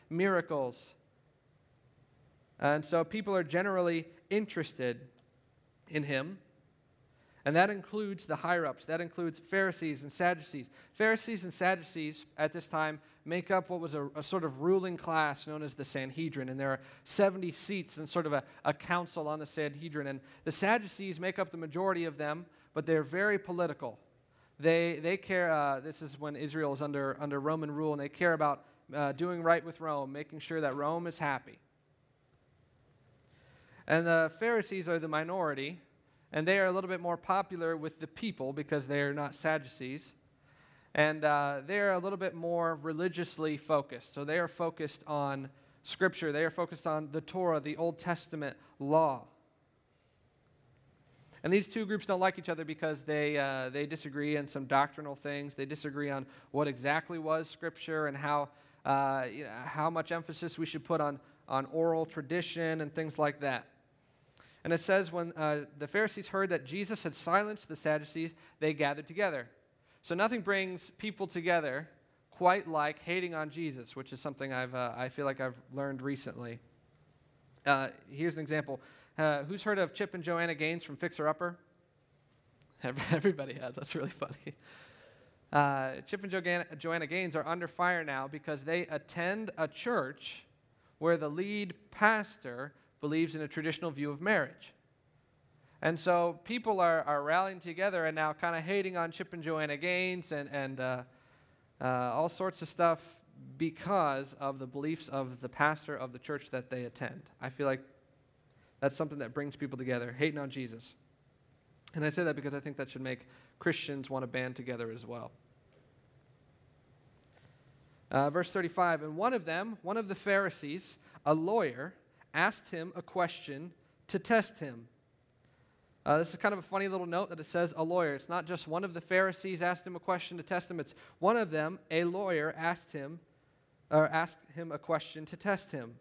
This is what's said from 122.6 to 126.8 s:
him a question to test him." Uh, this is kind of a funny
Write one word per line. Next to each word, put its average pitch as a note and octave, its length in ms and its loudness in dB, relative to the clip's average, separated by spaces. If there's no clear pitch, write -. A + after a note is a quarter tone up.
him E3+ 240 -6
a F3 80 -8
question E3 680 -2
to - 100 -2
test A3 440 2
him." A#2 260 -10
Uh, D3 100 6
this D#3+ 140 0
is F#3 60 -8
kind G#3 160 2
of F#3+ 80 -4
a - 20 -12
funny G3 240 -2